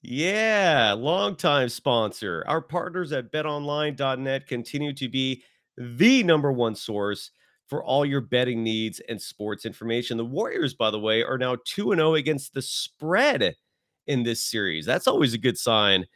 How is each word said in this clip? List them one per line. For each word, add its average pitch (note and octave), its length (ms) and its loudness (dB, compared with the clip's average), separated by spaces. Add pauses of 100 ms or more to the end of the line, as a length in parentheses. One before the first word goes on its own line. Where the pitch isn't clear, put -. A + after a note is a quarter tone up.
Yeah, E3 920 2
longtime D3+ 720 2
sponsor. G#2+ 760 -2
Our D#3+ 160 -2
partners E3+ 500 -6
at B2+ 200 -6
bet D3+ 120 -2
online D3 520 -2
dot C3+ 220 -2
net C3+ 280 -4
continue C#3+ 480 -4
to C3+ 140 -8
be C3 340 -2 (340)
the D3+ 460 4
number D#3 300 4
one A#2 220 2
source G#2 580 -4 (340)
for - 180 -6
all C#3+ 220 2
your C#3 160 0
betting B2 400 0
needs A2 460 -2
and A2+ 120 -6
sports G#2 460 -8
information. A#2 500 -4
The A#2 80 -2
Warriors, D3 500 -2
by A2 160 0
the G#2+ 80 -4
way, A2 240 2
are C3 140 -2
now B2+ 200 0 (100)
two G#3 260 -2
and E3+ 80 4
oh D#3+ 140 4
against D3 400 -2
the C3+ 80 -4
spread E3+ 920 -2 (500)
in C3+ 160 0
this A#2 260 -2
series. E2+ 380 -4
That's C#3+ 200 0
always C#3+ 280 2
a A2+ 40 -4
good A#2 200 2
sign, G2+ 580 4